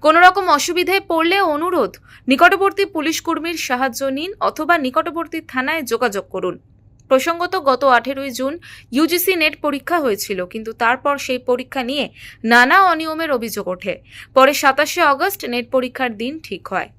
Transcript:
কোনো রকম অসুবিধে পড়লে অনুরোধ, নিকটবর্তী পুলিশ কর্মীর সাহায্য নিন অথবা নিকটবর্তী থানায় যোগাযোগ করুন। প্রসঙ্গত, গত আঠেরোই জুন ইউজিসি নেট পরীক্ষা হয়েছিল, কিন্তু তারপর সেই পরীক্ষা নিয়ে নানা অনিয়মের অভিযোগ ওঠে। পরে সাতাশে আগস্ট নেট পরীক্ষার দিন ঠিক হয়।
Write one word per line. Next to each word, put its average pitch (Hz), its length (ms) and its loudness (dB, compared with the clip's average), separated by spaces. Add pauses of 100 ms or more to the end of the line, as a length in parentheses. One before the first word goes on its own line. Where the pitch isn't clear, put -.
কোনো 311 200 4
রকম 370 240 6 (120)
অসুবিধে 349 400 0 (120)
পড়লে 339 300 2 (160)
অনুরোধ, 302 380 -2 (360)
নিকটবর্তী 370 560 4 (100)
পুলিশ 311 260 -4
কর্মীর 330 380 -4 (100)
সাহায্য 254 320 -2 (160)
নিন 320 140 -8 (100)
অথবা 311 380 0
নিকটবর্তী 320 600 -4 (140)
থানায় 285 300 -4 (100)
যোগাযোগ 226 340 -2 (100)
করুন। 180 200 -4 (540)
প্রসঙ্গত, 339 440 0 (140)
গত 254 140 0 (140)
আঠেরোই 269 360 -4
জুন 262 200 -6 (400)
ইউজিসি 339 440 0
নেট 311 180 0 (100)
পরীক্ষা 294 340 -2
হয়েছিল, 214 480 -2
কিন্তু 220 260 -12
তারপর 254 460 0
সেই 254 300 -6
পরীক্ষা 247 340 -2
নিয়ে 262 240 -4 (380)
নানা 247 340 6 (140)
অনিয়মের 320 400 -4
অভিযোগ 220 360 -4
ওঠে। 185 260 -6 (400)
পরে 262 200 8
সাতাশে 294 460 0 (120)
আগস্ট 330 280 -2 (120)
নেট 240 220 -6
পরীক্ষার 254 420 -2
দিন 233 160 -6 (120)
ঠিক - 240 -12
হয়। 180 200 -4 (100)